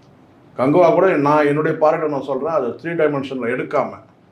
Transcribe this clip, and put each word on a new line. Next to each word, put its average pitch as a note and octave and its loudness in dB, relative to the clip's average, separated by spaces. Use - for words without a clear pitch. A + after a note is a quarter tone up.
கங்குவா D#3+ 4
கூட F3+ 2
நான் D3 2
என்னுடைய D3+ 0
பார்வையில D#3 2
நான் C#3 -4
சொல்றேன், C#3 -4
அது C3+ 0
த்ரீ A#2 -10
டைமென்ஷன்ல C3+ -2
எடுக்காம D3+ -2